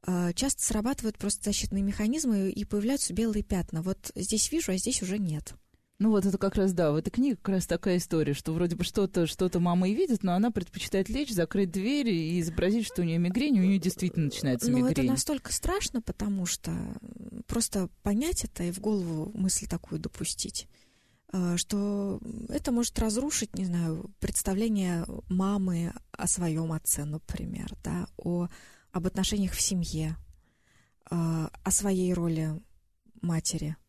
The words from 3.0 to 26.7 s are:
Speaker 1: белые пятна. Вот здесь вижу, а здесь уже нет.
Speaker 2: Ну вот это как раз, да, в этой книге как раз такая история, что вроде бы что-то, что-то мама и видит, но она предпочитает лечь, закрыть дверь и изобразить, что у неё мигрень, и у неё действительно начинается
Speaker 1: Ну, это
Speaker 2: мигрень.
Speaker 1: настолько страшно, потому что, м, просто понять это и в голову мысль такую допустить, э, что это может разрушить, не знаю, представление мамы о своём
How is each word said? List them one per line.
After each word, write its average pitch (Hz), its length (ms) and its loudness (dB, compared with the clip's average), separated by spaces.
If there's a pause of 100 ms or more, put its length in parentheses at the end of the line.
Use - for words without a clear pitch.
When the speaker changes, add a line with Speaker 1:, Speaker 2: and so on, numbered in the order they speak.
Speaker 1:
белые 208 300 0
пятна. 175 380 -2
Вот - 340 -4
здесь 208 360 0
вижу, 311 200 0
а 185 40 0
здесь 233 260 -2
уже 190 160 -2
нет. 156 360 -4 (440)
Speaker 2:
Ну 220 120 4
вот 196 160 4
это 196 100 2
как 196 200 0
раз, 196 160 4
да, 170 180 4
в 147 60 4
этой 160 140 0
книге 247 260 2
как - 140 -4
раз 185 160 2
такая 180 320 2
история, 151 360 2
что - 180 -4
вроде 170 220 2
бы 170 80 -2
что-то, 185 440 2
что-то 180 340 0
мама 175 280 4
и 208 60 2
видит, 277 300 2
но 180 100 2
она 214 160 4
предпочитает 190 580 -2
лечь, 262 240 -2
закрыть 185 380 2
дверь 233 380 0
и 170 320 2
изобразить, 175 460 2
что - 160 -2
у - 20 2
неё 165 160 2
мигрень, 226 360 2
и 190 40 6
у 180 40 6
неё 196 140 6
действительно 175 480 0
начинается 135 440 0
Speaker 1:
Ну, 254 160 4
это 269 100 2
Speaker 2:
мигрень. 262 140 4
Speaker 1:
настолько 277 420 0
страшно, 359 500 -2
потому 196 440 -2
что, - 260 -4
м, - 720 -8
просто 196 420 0 (140)
понять 247 420 0
это - 200 -6
и 175 80 -2
в 190 80 -8
голову 185 540 -2
мысль 190 340 0
такую 165 320 -6
допустить, - 680 -6 (680)
э, 175 240 0
что 202 640 -2 (280)
это 285 240 -2
может 240 260 0
разрушить, 226 580 0
не 190 100 -2
знаю, 170 520 -2
представление 190 880 0 (220)
мамы 185 640 0 (200)
о - 140 -6
своём 165 460 0